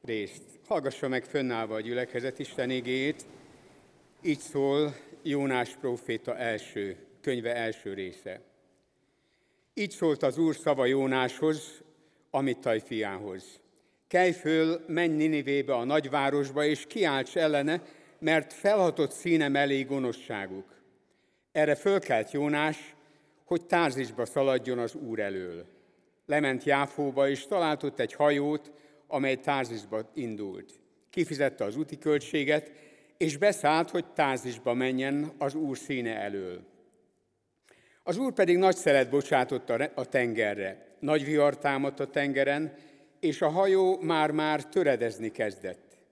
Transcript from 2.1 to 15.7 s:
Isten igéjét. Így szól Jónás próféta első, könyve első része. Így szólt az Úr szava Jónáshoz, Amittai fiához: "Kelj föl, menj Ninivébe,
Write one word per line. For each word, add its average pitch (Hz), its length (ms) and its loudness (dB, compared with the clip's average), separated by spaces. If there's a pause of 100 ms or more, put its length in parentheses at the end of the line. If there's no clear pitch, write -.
Isten 127 300 -6
igéjét. 131 560 -4 (960)
Így 151 180 -2
szól 143 560 0 (260)
Jónás 135 580 -2
próféta 123 580 -4
első, 104 580 -6 (260)
könyve 120 340 -2
első 110 380 -6
része. 95 480 -10 (1300)
Így 202 180 -4
szólt 156 320 0
az 135 140 0
Úr 160 180 2
szava 135 300 0
Jónáshoz, 135 960 0 (480)
Amittai 127 560 0
fiához: 98 760 -8 (480)
"Kelj 180 240 4
föl, 160 560 2
menj 165 280 2
Ninivébe, 143 580 0